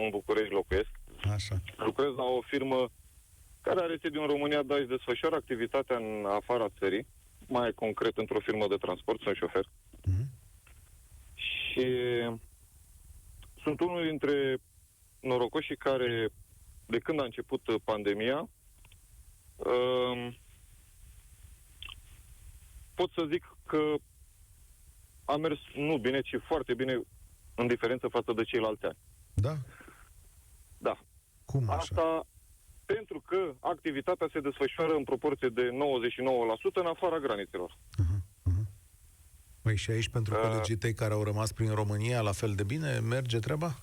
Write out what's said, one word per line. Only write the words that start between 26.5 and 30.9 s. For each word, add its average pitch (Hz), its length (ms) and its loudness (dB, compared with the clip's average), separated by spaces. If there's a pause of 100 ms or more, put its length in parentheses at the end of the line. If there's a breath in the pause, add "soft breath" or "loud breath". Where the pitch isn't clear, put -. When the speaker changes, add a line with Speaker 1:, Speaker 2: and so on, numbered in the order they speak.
Speaker 1:
bine 127 280 0 (540)
în 120 120 2
diferență 120 400 0
față 120 260 0
de 113 100 2
ceilalți 110 420 0
ani. 82 120 -4 (360)
Speaker 2:
Da? 143 240 2 (1200 loud breath)
Speaker 1:
Da. - 200 -2 (480)